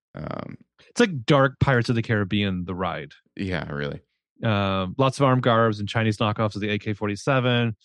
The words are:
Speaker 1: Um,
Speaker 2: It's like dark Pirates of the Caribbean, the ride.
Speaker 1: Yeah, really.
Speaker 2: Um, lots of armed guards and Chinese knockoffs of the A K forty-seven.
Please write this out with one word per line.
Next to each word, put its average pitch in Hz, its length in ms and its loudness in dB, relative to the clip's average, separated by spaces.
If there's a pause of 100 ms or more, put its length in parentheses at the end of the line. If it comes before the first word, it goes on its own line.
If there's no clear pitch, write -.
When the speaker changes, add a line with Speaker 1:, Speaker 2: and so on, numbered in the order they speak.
(140)
Speaker 1:
Um, - 420 -10 (320)
Speaker 2:
It's - 120 -8
like 170 260 0
dark 135 320 4
Pirates 123 300 2
of 117 80 0
the 113 60 0
Caribbean, 101 640 0
the 90 120 -6
ride. 82 340 -6 (240)
Speaker 1:
Yeah, 90 380 -4
really. 73 300 -6 (380)
Speaker 2:
Um, 98 580 0
lots 131 200 0
of 139 80 4
armed 127 160 4
guards 113 380 2
and 101 80 -6
Chinese 110 300 0
knockoffs 107 360 -2
of 101 60 -6
the 104 100 -4
A 104 80 0
K 110 160 -6
forty-seven. 120 920 0